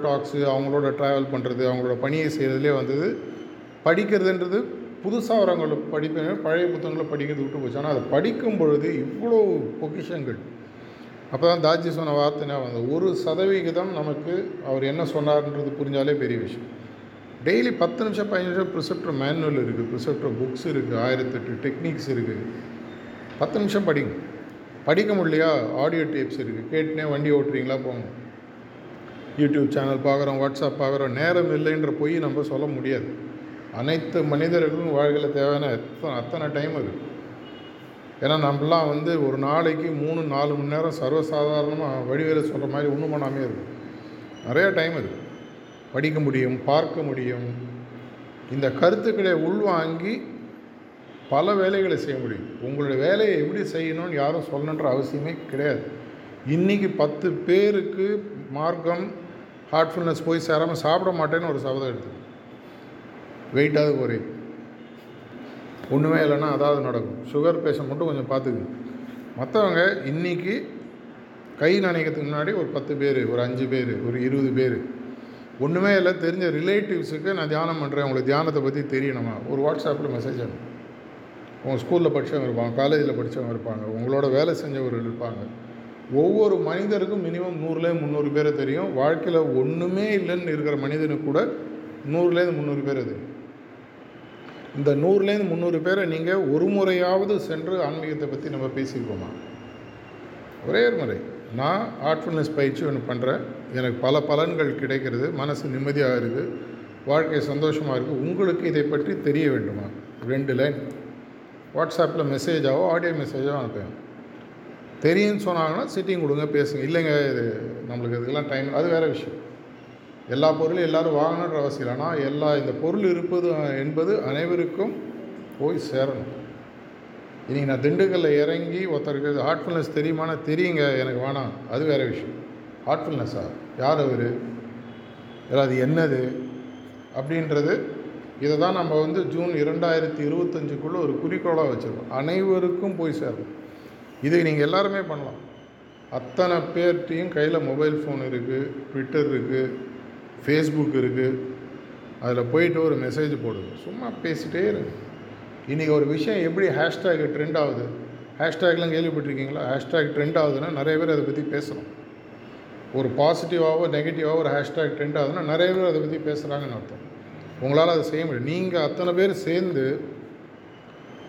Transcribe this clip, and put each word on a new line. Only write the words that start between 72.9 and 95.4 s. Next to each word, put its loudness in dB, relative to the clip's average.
பேரு, 2
ஒரு 2
அஞ்சு 0
பேரு, 0
ஒரு -2
இருபது 2
பேரு, 2
ஒண்ணுமே 4
இல்லை, 6
தெரிஞ்ச 0
ரிலேட்டிவ்ஸுக்கு 0
"நான் 0
தியானம் 0
பண்றேன், 0
உங்களுக்கு 2
தியானத்தை 4
பத்தி 0
தெரியணுமா?" -2
ஒரு 0
WhatsApp-ல 0
மெசேஜ் -4
அனுப்பு. -8
உங்க -2
ஸ்கூல்ல 4
படிச்சவங்க 0
இருப்பாங்க, 0
காலேஜ்ல 4
படிச்சவங்க -4
இருப்பாங்க, -6
உங்களோட 2
வேலை 4
செஞ்சவர்கள் -2
இருப்பாங்க. -6
ஒவ்வொரு 6
மனிதருக்கும் 0
மினிமம் -2
நூறுல 2
முந்நூறு 0
பேரை 2
தெரியும். -2
வாழ்க்கையில 2
ஒண்ணுமே 2
இல்லைன்னு 0
இருக்கிற 0
மனிதனுக்கு 0
கூட 2
நூறுல 4
இருந்து 4
முந்நூறு -2
பேர் 0
அது. -4
இந்த 4
நூறுல 6
இருந்து 2